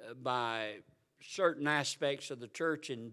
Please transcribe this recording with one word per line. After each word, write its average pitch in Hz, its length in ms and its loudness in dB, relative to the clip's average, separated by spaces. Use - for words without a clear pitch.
uh, 120 60 -10
by 117 640 0
certain 170 460 2
aspects 143 640 2
of 127 100 -8
the 127 80 -10
church 165 400 -2
in 117 240 -6